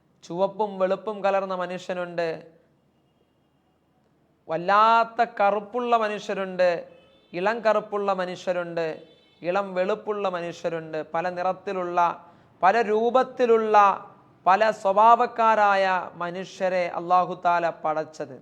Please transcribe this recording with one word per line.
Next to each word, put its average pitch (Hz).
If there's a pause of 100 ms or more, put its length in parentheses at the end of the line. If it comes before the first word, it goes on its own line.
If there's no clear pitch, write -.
(240)
ചുവപ്പും 196
വെളുപ്പും 190
കലർന്ന 196
മനുഷ്യനുണ്ട്, 175 (2250)
വല്ലാത്ത 220 (200)
കറുപ്പുള്ള 208 (100)
മനുഷ്യരുണ്ട്, 190 (640)
ഇളം 196
കറുപ്പുള്ള 208 (100)
മനുഷ്യരുണ്ട്, 175 (600)
ഇളം 196 (100)
വെളുപ്പുള്ള 202
മനുഷ്യരുണ്ട്, 165 (140)
പല 165
നിറത്തിലുള്ള, 180 (640)
പല 202
രൂപത്തിലുള്ള, 226 (680)
പല 208
സ്വഭാവക്കാരായ 220 (380)
മനുഷ്യരെ 180 (160)
അല്ലാഹു 175 (100)
താല 170 (140)
പടച്ചത്. 156